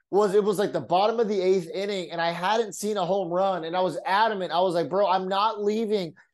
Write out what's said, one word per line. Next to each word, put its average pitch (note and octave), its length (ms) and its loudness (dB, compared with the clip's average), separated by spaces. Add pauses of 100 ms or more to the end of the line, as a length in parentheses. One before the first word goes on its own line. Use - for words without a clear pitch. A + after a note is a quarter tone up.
(100)
was G3 240 2
it G#3 100 4
was, G3 140 0
like, F#3+ 140 0
the E3 80 -4
bottom F#3+ 400 2
of A3 80 2
the G3+ 120 0
eighth F#3 320 2
inning, F#3 380 -6
and E3+ 100 -4
I E3+ 100 0
hadn't F#3+ 440 -2
seen G#3 240 -4
a F#3 80 0
home F#3 260 -2
run, F3+ 320 0
and E3 120 -6
I F#3 40 2
was F3+ 240 -2
adamant. F#3+ 480 0
I E3 80 2
was F#3 140 2
like, E3 160 0
"Bro, G3 180 2
I'm F#3 200 0
not G#3 340 0
leaving G#3 520 -2 (200)